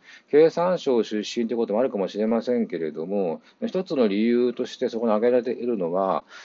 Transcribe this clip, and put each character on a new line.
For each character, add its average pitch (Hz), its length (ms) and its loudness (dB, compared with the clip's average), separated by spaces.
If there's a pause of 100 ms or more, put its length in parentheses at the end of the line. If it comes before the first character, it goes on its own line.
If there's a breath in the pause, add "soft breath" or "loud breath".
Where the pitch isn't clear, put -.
(300 loud breath)
経 151 200 8
産 175 280 0
省 123 260 2
出 107 140 -4
身 113 280 -4
と 120 80 -4
い - 20 -4
う - 20 -4
こ 117 80 0
と 101 80 -2
も 110 60 2
あ - 20 4
る 135 80 0
か 104 80 -6
も 92 100 0
し - 100 -8
れ 110 80 0
ま 113 160 0
せ 123 160 0
ん 113 80 0
け 87 120 -6
れ 80 120 -4
ど 78 160 -8
も、 92 360 -2 (240 soft breath)
一 185 180 -4
つ 165 120 -6
の 120 120 4
理 202 160 0
由 120 300 2
と 123 120 -6
し - 120 -14
て 123 100 -2
そ 113 100 -6
こ 117 80 -2
に 113 60 2
挙 107 140 2
げ 123 40 4
ら 127 80 4
れ 117 40 -2
て 123 100 -2
い - 120 -8
る 120 120 -2
の 85 160 -2
は、 92 320 0 (200 loud breath)